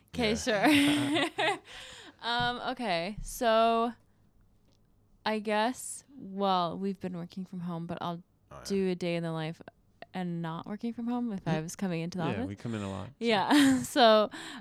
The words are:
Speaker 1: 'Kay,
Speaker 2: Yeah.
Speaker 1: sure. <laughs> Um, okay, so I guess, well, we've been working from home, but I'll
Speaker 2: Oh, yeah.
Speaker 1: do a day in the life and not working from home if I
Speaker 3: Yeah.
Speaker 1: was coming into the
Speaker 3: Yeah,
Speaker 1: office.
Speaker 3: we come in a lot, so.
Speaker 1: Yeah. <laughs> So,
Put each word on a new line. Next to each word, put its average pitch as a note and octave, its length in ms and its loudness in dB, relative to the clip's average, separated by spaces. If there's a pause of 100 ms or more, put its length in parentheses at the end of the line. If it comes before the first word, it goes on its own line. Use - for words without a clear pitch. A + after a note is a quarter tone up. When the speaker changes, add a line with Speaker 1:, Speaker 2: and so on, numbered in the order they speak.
(120)
Speaker 1:
'Kay, A3+ 180 0
Speaker 2:
Yeah. A3+ 60 0
Speaker 1:
sure. D4 1200 2
<laughs> - 640 -18
Um, A#3+ 380 -2 (120)
okay, G3+ 500 -2
so A3+ 720 4 (1300)
I A3 160 0
guess, G#3+ 640 -2 (120)
well, F#3+ 640 0
we've G3 220 -4
been F3+ 160 -6
working F3 280 -10
from F3+ 160 -12
home, E3+ 260 -6
but E3+ 140 -6
I'll F3 220 -6 (280)
Speaker 2:
Oh, - 60 -18
yeah. C#3 80 -16
Speaker 1:
do G3 240 2
a F3+ 60 0
day F3 220 -2
in E3+ 60 -2
the E3 100 -2
life D#3+ 280 -6 (540)
and F3 260 -4
not E3 260 -6
working A3+ 280 -6
from A#3 120 -8
home A#3+ 260 -2
if F#3+ 140 -6
I D#3+ 100 2
Speaker 3:
Yeah. D#3 40 0
Speaker 1:
was D#3+ 160 -8
coming F3 240 -2
into F3 160 -6
the E3+ 80 -2
Speaker 3:
Yeah, C#3 60 0
Speaker 1:
office. G2 180 -4
Speaker 3:
we G2+ 80 -8
come A#2 180 -6
in G#2 80 -4
a G2 80 -4
lot, G2 180 -6
so. - 100 -16
Speaker 1:
Yeah. B3 640 4
<laughs> - 0 -
So, A3 480 6 (300)